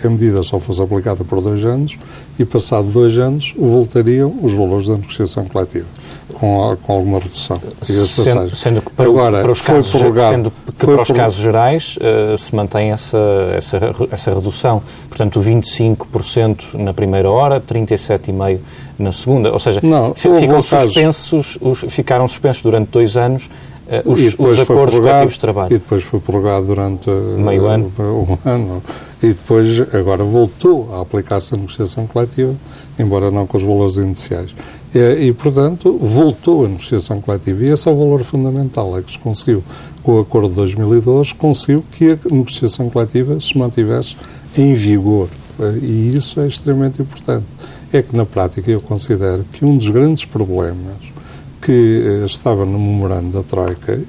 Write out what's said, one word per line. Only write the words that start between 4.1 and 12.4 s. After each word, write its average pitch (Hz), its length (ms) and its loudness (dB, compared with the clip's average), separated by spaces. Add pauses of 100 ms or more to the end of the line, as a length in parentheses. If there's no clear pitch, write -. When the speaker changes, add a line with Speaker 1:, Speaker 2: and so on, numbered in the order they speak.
Speaker 1:
os 127 120 0
valores 98 340 0
da 107 100 0
negociação 101 500 -6
coletiva, 90 400 -4 (460)
com 104 380 0
a-, 98 60 -2
com - 160 -6
alguma 98 260 0
redução, 92 420 -6 (220)
diga-se 101 260 0
de - 60 -6
Speaker 2:
Sendo, 117 100 0
Speaker 1:
passagem. 92 300 0
Speaker 2:
sendo 117 280 0
que - 80 -12
para 123 200 2
o, 123 80 6
Speaker 1:
Agora, 110 240 2
Speaker 2:
para 123 100 2
os 120 60 0
Speaker 1:
foi - 180 2
Speaker 2:
casos, 123 140 2
Speaker 1:
prorrogado, 117 440 4
Speaker 2:
sendo 113 160 0
que - 340 -6
Speaker 1:
foi 139 100 6
Speaker 2:
para 123 80 4
os 113 60 0
Speaker 1:
prorro- 127 140 2
Speaker 2:
casos 101 180 0
gerais, 113 600 0
eh, 107 380 2
se - 160 -6